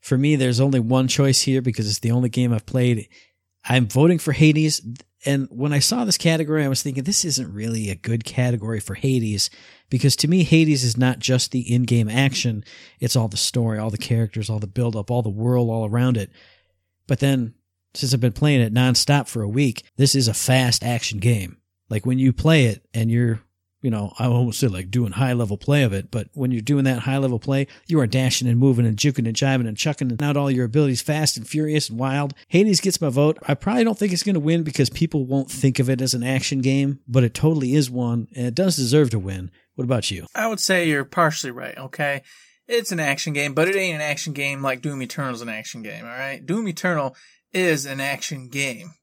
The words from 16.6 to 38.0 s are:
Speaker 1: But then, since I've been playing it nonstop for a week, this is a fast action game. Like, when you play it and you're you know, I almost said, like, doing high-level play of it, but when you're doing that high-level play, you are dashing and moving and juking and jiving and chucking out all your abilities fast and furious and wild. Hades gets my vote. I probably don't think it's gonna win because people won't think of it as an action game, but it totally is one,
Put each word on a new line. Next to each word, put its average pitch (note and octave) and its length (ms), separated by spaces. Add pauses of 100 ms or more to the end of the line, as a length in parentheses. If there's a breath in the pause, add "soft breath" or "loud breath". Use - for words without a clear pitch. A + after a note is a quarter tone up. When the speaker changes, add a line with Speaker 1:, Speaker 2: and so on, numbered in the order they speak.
Speaker 1:
But B2+ 100
then, C3 360 (400)
since C3 200
I've A#2+ 60
been A#2+ 120
playing D3 300
it A2 100
nonstop B2+ 560
for A2+ 140
a G2+ 60
week, B2+ 340 (140)
this C#3 180
is B2+ 140
a G#2+ 60
fast B2+ 500
action A#2 340
game. G2 400 (320)
Like, G#2 160
when B2+ 120
you C3 140
play D#3 340
it G#2+ 180 (100)
and A2+ 160
you're A#2 320 (400)
you C3 80
know, G#2 280
I A#2+ 80
almost A#2+ 320
said, A#2+ 140
like, F2+ 180
doing A#2 220
high-level A#2+ 460
play C#3+ 240
of A2 100
it, G2 180
but G#2+ 220
when B2+ 180
you're A#2 120
doing C#3 220
that B2+ 160
high-level C3+ 380
play, C#3 280 (200 loud breath)
you D#3+ 140
are B2 60
dashing B2+ 420
and A#2+ 100
moving B2 280
and A2 100
juking B2 320
and A2 80
jiving C3 320
and G#2+ 80
chucking C3+ 440
out D3 160
all C#3+ 140
your B2+ 140
abilities C3 380
fast D3+ 340
and A2 100
furious D3+ 440
and A2+ 80
wild. C#3 340 (160 loud breath)
Hades F#3+ 320
gets F#3+ 200
my D3 100
vote. C#3+ 360
I C#3+ 80
probably A#3 300
don't A3 140
think G#3 140
it's E3+ 100
gonna F#3 180
win E3 240
because C#3+ 260
people D#3 360
won't C3+ 240
think - 280
of C3 120
it B2+ 100
as B2+ 140
an A#2+ 80
action C3 400
game, C3+ 440
but B2+ 160
it A#2 120
totally D3 400
is C#3 160
one, A#2+ 440